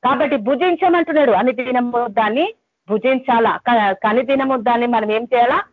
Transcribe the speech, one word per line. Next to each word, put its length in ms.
కాబట్టి 340
భుజించమంటున్నాడు. 920
"అని 200
దినము 580
దాన్ని 440
భుజించాలా." 720
క-, 340
కని 180
దినము 360
దాన్ని 300
మనం 240
ఏం 240
చేయాలా? 260